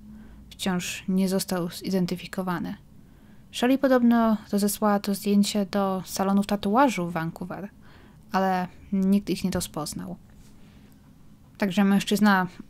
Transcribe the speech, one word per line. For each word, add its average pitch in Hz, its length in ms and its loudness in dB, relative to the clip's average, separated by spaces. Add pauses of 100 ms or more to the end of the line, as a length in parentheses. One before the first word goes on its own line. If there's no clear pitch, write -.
(500)
wciąż - 580 -6
nie 190 200 2
został 185 420 -2
zidentyfikowany. 185 1040 -4 (760)
Shelley 254 280 2
podobno 233 580 4 (160)
rozesłała 202 480 0
to 202 140 -2
zdjęcie 202 520 2
do 190 400 -2
salonów 196 400 0
tatuażu 208 600 2
w 170 60 -6
Vancouver, 165 560 -8 (640)
ale 185 360 2 (240)
nikt 196 380 2
ich 196 140 -4
nie 185 60 0
rozpoznał. 180 640 -6 (1400)
Także 202 260 2
mężczyzna 196 600 4 (240)